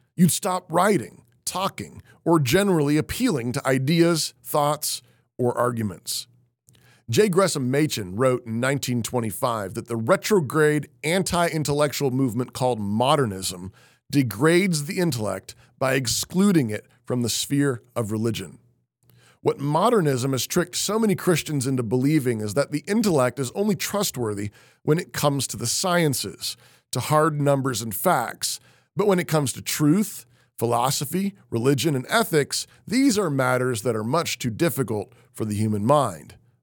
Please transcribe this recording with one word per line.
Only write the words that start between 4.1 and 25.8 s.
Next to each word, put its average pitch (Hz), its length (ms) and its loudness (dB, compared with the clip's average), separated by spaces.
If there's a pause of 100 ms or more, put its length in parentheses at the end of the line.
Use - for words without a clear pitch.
thoughts, - 640 -2 (340)
or 120 220 0
arguments. 113 720 -4 (840)
J. 196 180 4
Gresham 156 440 2
Machen 123 420 -2
wrote 127 320 0
in 113 140 -6
nineteen 127 420 -2
twenty-five 113 720 -4
that 113 140 -8
the 117 80 -4
retrograde 151 920 2 (140)
anti-intellectual 147 1080 0
movement 123 400 -2
called 127 260 -2
modernism 101 920 -2 (400)
degrades 156 720 2
the 180 140 -8
intellect 107 580 -4 (220)
by 131 160 0
excluding 147 760 2
it 107 160 -8 (180)
from 123 180 -2
the 117 60 -2
sphere 139 540 -2 (140)
of 101 160 -4
religion. 110 460 -6 (840)
What - 180 -2
modernism 147 760 2
has 127 140 -2
tricked - 300 -2
so 214 240 -2
many 208 160 2
Christians 151 500 0
into 131 160 0
believing 127 580 0
is 104 140 -4
that - 160 -2
the 139 160 -4
intellect 170 540 2
is 127 160 -4
only 202 180 0
trustworthy 110 760 -4 (320)
when 151 160 2
it - 140 -8
comes 139 360 0
to - 80 -10
the 104 100 -6
sciences, 156 880 -2 (360)